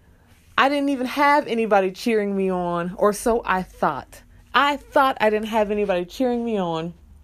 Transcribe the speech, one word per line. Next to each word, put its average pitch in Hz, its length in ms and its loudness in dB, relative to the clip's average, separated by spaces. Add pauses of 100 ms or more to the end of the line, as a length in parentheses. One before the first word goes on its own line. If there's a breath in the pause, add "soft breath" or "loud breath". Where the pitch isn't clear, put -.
(580 soft breath)
I 240 100 6
didn't 285 220 0
even 254 160 -2
have 285 400 2
anybody 202 460 2
cheering 202 440 -2
me 190 140 0
on, 175 480 -4
or 208 160 4
so 226 320 -2
I 185 160 -2
thought. - 600 -6 (280 soft breath)
I 285 260 2
thought 269 440 0
I 214 80 4
didn't 214 200 -2
have 214 200 0
anybody 196 360 -2
cheering 240 380 -2
me 226 140 -4
on 170 380 -4 (280)